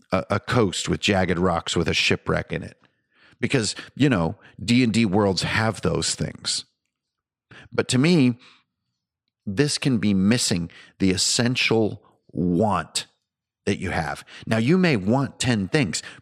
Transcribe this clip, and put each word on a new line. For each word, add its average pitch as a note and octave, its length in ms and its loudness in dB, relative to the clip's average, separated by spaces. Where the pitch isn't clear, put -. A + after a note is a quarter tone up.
a, F#2 200 0
a G2+ 80 0
coast G#2 500 0
with E2 100 -2
jagged F#2 380 0
rocks F2 380 0
with E2 120 0
a F2+ 60 0
shipwreck - 580 -2
in D#2+ 120 -6
it. - 120 -18
Because, A#2 340 -2
you C#3 140 4
know, F2+ 260 0
D A#2+ 220 2
and A2+ 80 2
D A2+ 140 2
worlds G2 380 2
have G#2+ 380 -2
those D#2+ 320 -2
things. - 520 -8
But - 180 -2
to B2+ 80 2
me, C3 400 4
this C3+ 320 0
can B2+ 200 0
be G2+ 160 0
missing F#2+ 560 0
the F#2+ 120 2
essential A2+ 920 0
want F2 760 -2
that G2 140 -2
you F2+ 120 -6
have. D#2 340 -6
Now, A2 120 0
you C3+ 200 4
may E3+ 200 4
want A2 420 0
ten G#2+ 280 0
things, - 360 -2